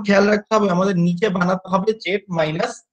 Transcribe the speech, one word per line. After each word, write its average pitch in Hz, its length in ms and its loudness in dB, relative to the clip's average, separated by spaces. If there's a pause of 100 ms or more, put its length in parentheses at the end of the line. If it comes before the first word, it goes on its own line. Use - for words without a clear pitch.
খেয়াল 202 260 4
রাখতে 208 220 -2
হবে, 208 120 2 (100)
আমাদের 190 200 0 (100)
নিচে 175 200 0 (120)
বানাতে 185 340 -2
হবে 196 180 0 (120)
z - 40 -12 (320)
minus 160 360 -2 (180)